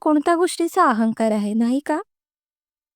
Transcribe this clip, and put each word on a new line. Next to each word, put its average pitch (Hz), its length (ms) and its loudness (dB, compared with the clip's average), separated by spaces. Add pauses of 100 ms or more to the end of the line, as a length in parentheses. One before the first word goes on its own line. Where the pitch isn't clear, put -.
कोणत्या 302 360 2
गोष्टीचा 339 480 0
अहंकार 226 460 0
आहे, 208 240 -2
नाही 233 320 0
का? 311 140 -2 (960)